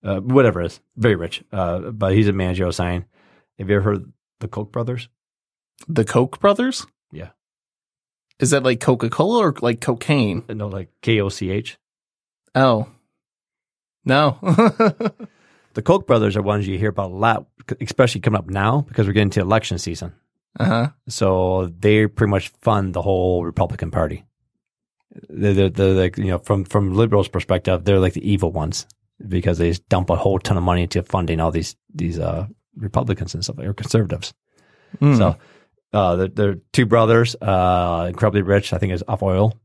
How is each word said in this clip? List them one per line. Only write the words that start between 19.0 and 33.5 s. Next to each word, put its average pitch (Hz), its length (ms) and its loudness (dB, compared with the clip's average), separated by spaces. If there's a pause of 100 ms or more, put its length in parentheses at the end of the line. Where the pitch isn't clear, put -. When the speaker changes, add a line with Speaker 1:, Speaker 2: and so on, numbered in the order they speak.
Speaker 1:
we're 98 80 0
getting 104 180 4
to - 80 0
election 98 380 0
season. 87 360 -10 (460)
Speaker 2:
Uh-huh. 117 300 0 (180)
Speaker 1:
So 92 600 0 (100)
they 104 300 4
pretty 104 240 0
much 95 180 -2 (120)
fund 98 320 0
the 87 100 -6
whole 92 420 0
Republican 82 460 -4
Party. - 340 -4 (1040)
They're, 101 240 0
they're, 98 160 4
they're 95 240 2
like, 90 240 0
you 101 80 -2
know, 92 140 -2
from, 98 260 -2
from 95 300 0
liberals' 104 320 2
perspective, 90 580 -2
they're 98 140 4
like 92 140 2
the - 160 -6
evil 90 220 0
ones 85 360 -6 (380)
because 92 340 -2
they 85 100 2
just 85 200 -6
dump 92 200 0
a 87 60 4
whole 92 240 0
ton - 180 -2
of 87 60 -2
money 90 200 2
into 87 200 -4
funding 82 360 -2
all 80 120 0
these, 82 240 -4 (180)
these, 85 260 -6
uh, 82 280 -4 (280)
Republicans 110 600 -4
and 85 80 -6
stuff, - 160 -10